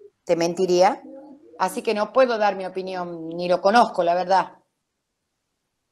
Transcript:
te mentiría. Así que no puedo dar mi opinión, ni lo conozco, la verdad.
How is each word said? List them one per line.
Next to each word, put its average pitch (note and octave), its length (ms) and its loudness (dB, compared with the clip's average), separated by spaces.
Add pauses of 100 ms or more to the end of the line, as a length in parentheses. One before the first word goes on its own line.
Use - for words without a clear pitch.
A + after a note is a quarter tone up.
(240)
te F3 120 -2
mentiría. F3+ 680 2 (540)
Así F#3 240 -4
que A#3 120 -2
no G#3 180 -6
puedo B3 260 2
dar G3+ 200 0
mi F#3+ 80 -8
opinión, F3+ 640 -10
ni F3 180 -6
lo F3 140 2
conozco, G#3 420 4
la E3+ 100 0
verdad. F3+ 440 0 (1300)